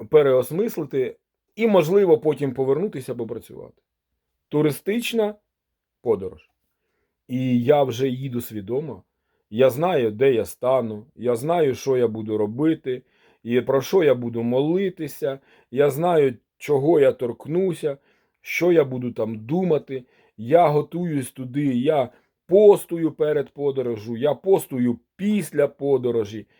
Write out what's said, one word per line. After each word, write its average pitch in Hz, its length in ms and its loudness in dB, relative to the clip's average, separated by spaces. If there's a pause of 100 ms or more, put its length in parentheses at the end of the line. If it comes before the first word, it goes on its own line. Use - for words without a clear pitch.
переосмислити 143 1080 0 (380)
і, 226 120 0
можливо, 180 500 4
потім 143 360 -2
повернутися, 135 600 -2
попрацювати. - 680 -12 (680)
Туристична 208 880 -2 (680)
подорож. 98 480 -4 (800)
І 123 360 0
я 143 200 4
вже 127 240 -2
їду 127 340 -6
свідомо. 113 640 -10 (460)
Я 117 200 2
знаю, 139 420 0
де 131 220 2
я 107 120 0
стану, 117 600 -4 (100)
я 120 200 -2
знаю, 147 400 0
що 131 220 0
я 120 100 2
буду 107 300 -6
робити, 127 640 -2 (420)
і 120 180 0
про 135 200 0
що 185 220 2
я 135 120 4
буду 117 280 -4
молитися, 147 960 -2 (320)
я 143 180 2
знаю, 147 480 0 (200)
чого 147 420 2
я 131 120 6
торкнуся, 143 840 -4 (440)
що - 300 0
я 160 120 6
буду 127 280 -6
там 110 340 -6
думати. 143 600 -2 (320)
Я 151 300 4
готуюсь 147 640 -2
туди, 131 340 -6
я 131 440 0 (380)
постую 170 640 4
перед 147 380 -2
подорожю, 120 680 -4
я 139 160 0
постую 131 680 0 (160)
після 180 520 0
подорожі, 120 800 -2 (120)